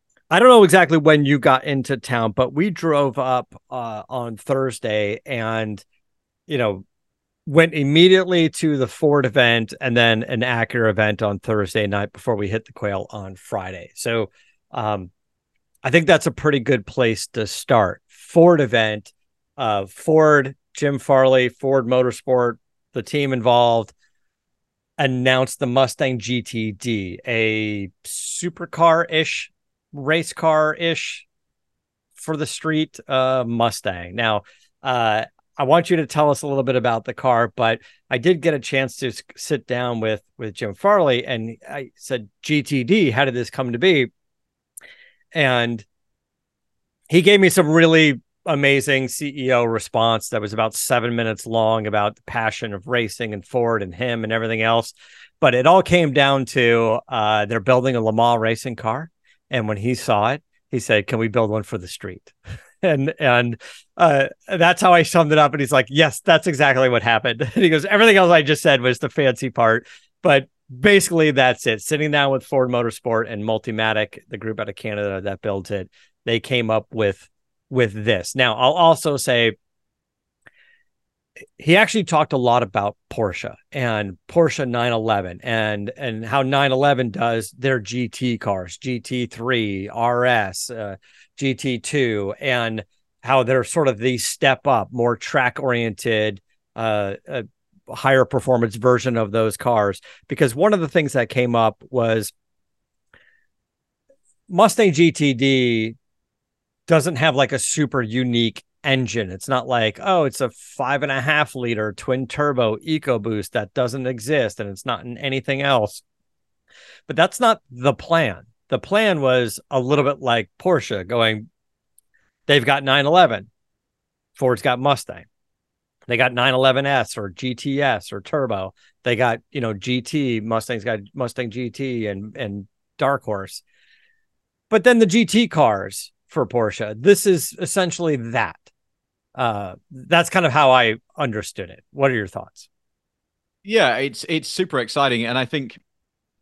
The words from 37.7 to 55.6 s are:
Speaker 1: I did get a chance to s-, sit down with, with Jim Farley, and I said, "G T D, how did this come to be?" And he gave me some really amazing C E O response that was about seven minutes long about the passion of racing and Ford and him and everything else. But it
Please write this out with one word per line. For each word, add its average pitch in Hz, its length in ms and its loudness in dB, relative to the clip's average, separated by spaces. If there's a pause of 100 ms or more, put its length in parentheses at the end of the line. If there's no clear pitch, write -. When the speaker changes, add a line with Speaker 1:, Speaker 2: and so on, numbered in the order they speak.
Speaker 1:
I 131 80 -2
did 156 240 0
get 156 120 0
a 143 60 -4
chance 135 380 -4
to 135 100 -6
s-, - 160 -10 (140)
sit - 300 -6
down 123 340 -4
with, 110 200 -2 (160)
with 110 160 -10
Jim 107 200 -8
Farley, 160 520 2
and 113 320 -8 (120)
I 139 260 -14
said, 117 320 -10 (140)
"G 151 220 0
T 131 200 -2
D, 160 280 2
how 131 140 2
did 127 100 -2
this 120 140 -4
come 127 220 -4
to 117 80 -4
be?" 151 320 2 (1200)
And 120 520 0 (1200)
he 175 120 4
gave 202 180 6
me 190 100 6
some 147 200 2
really 160 520 4 (240)
amazing 139 640 2
C 139 260 -10 (120)
E 127 80 0
O 120 100 4
response 113 640 -2
that 110 120 -4
was 107 100 -6
about 110 220 -2
seven 120 420 -2
minutes 113 320 -4
long 110 400 0
about 104 300 -2
the - 60 -20
passion 113 500 -6
of 95 120 -12
racing 117 480 -4
and 98 120 -10
Ford 117 360 -2
and 90 140 -10
him 117 300 -6
and 110 80 -4
everything 113 280 -4
else. 113 320 0 (460)
But 139 160 4
it 127 120 2